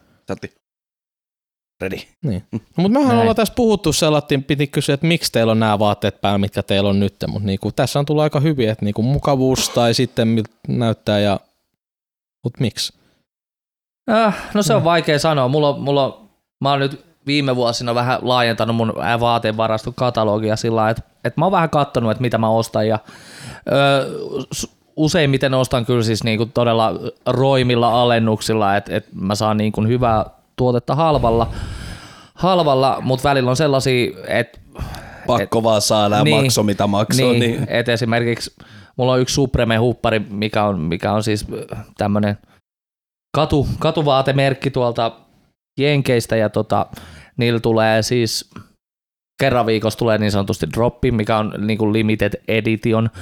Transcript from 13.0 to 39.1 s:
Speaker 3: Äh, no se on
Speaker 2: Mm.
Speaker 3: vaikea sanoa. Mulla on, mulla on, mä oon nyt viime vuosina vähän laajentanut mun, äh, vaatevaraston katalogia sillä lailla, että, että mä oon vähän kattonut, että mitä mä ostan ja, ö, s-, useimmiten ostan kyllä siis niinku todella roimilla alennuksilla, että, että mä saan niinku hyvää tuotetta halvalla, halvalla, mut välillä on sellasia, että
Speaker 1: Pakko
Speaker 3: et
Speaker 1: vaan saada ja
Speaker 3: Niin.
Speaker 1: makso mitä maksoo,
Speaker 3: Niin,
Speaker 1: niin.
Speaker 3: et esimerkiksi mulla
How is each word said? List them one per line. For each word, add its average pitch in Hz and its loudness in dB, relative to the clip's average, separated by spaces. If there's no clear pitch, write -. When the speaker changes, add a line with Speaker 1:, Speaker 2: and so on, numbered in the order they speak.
Speaker 3:
Äh, 214 2
no 208 2
se 233 2
on 185 2
Speaker 2:
Mm. 160 -2
Speaker 3:
vaikea 165 2
sanoa. 147 2
Mulla 147 2
on, - -4
mulla 139 2
on, - -10
mä 139 0
oon 139 0
nyt 139 -4
viime 139 0
vuosina 120 -2
vähän 120 0
laajentanut 117 0
mun, 113 0
äh, 113 0
vaatevaraston 113 -2
katalogia 110 0
sillä 113 -2
lailla, 110 2
että, 117 -4
että 131 -4
mä 165 2
oon 190 2
vähän 170 0
kattonut, 135 0
että 110 -4
mitä 120 0
mä 113 0
ostan 110 0
ja, 110 0
ö, 139 2
s-, - -8
useimmiten 143 0
ostan 127 0
kyllä 123 0
siis 110 0
niinku 110 0
todella 113 2
roimilla 123 2
alennuksilla, 110 2
että, 98 -4
että - -4
mä 95 -4
saan 107 0
niinku 107 -2
hyvää 113 0
tuotetta 127 0
halvalla, 127 2
halvalla, 147 2
mut 127 -2
välillä 135 2
on 127 2
sellasia, 135 2
että - -4
Speaker 1:
Pakko 113 0
Speaker 3:
et 110 -2
Speaker 1:
vaan 110 2
saada 104 2
ja 104 4
Speaker 3:
Niin. 151 4
Speaker 1:
makso 117 0
mitä 101 0
maksoo, 120 2
Speaker 3:
Niin, 120 2
Speaker 1:
niin. 120 -2
Speaker 3:
et 117 -2
esimerkiksi 117 -2
mulla 127 2